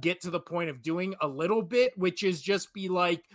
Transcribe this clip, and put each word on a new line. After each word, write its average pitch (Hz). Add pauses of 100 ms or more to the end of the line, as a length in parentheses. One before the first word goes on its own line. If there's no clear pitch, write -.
get 170
to 180
the 170
point 170
of 131
doing 180
a 156
little 165
bit, 240
which 180
is 185
just 196
be 190
like, 175 (100)